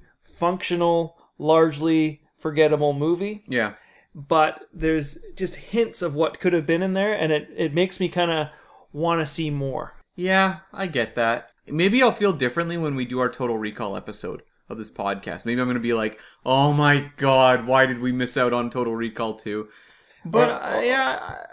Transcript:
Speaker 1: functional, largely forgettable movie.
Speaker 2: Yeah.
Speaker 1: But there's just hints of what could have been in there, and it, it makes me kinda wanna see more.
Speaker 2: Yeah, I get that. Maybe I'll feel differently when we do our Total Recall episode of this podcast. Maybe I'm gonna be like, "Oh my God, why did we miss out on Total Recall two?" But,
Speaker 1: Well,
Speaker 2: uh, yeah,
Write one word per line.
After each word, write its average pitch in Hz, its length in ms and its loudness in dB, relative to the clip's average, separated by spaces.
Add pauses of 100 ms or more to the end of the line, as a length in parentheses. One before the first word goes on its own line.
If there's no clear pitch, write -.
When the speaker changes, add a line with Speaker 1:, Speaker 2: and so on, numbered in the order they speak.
(240)
Speaker 1:
functional, 170 960 0 (200)
largely 156 840 2 (160)
forgettable 147 560 2
movie. 175 540 -2
Speaker 2:
Yeah. 110 260 -2 (400)
Speaker 1:
But 156 600 0
there's 156 440 -2 (180)
just 185 220 -6
hints 226 440 -2
of 151 140 -4
what - 240 0
could 180 140 2
have 160 120 2
been 165 180 2
in 190 100 0
there, 202 200 0
and 160 180 -2
it, 151 240 -2
it 160 180 -2
makes 185 260 0
me 180 80 0
kinda 165 440 -2 (420)
wanna 165 320 0
see 151 240 -4
more. 139 440 -4 (220)
Speaker 2:
Yeah, 185 440 0 (120)
I 190 160 -6
get 127 280 -4
that. 117 360 -2 (160)
Maybe 190 340 2
I'll 240 100 6
feel 202 200 0
differently 165 460 -2
when 151 180 -2
we 127 100 -4
do 123 140 -4
our 123 100 0
Total 120 280 -4
Recall 107 400 -6
episode 92 460 -12 (260)
of 110 80 -10
this 107 120 -12
podcast. 98 560 -6
Maybe 120 140 -2
I'm 127 80 -2
gonna 123 120 -2
be 117 140 0
like, 110 260 -2 (260)
"Oh 135 260 4
my 143 460 2
God, 127 500 4
why 131 180 6
did 127 140 -2
we 127 120 -2
miss 123 260 -4
out 123 160 2
on 120 160 -2
Total 117 260 -4
Recall 113 380 -4
two?" 107 340 -8 (560)
But, 226 240 4
Speaker 1:
Well, - 300 -4
Speaker 2:
uh, 226 40 0
yeah, 262 380 0 (340)